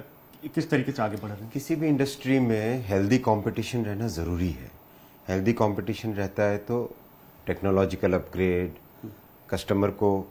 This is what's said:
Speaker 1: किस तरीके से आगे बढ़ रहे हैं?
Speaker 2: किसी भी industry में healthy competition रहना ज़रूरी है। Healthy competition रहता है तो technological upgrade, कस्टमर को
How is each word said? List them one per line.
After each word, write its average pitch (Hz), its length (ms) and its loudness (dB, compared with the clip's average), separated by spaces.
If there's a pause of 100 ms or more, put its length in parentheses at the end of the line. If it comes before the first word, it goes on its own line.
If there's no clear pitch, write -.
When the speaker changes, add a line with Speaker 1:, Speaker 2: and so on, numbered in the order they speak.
(540)
Speaker 1:
किस 151 160 -2
तरीके 135 220 2
से 120 100 -2
आगे 107 140 0
बढ़ 104 140 -8
रहे 101 100 -10
हैं? 113 100 -14
Speaker 2:
किसी 151 260 -4
भी 156 120 0
industry 135 500 2
में 113 480 2
healthy 101 320 4
competition 110 640 0
रहना 104 240 -4
ज़रूरी 85 420 -2
है। - 200 -10 (580)
Healthy 95 240 2
competition 107 600 -2
रहता 98 300 -2
है 104 160 2
तो 120 380 -6 (500)
technological 95 640 2
upgrade, 90 600 0 (800)
कस्टमर 98 400 2
को 98 300 2 (100)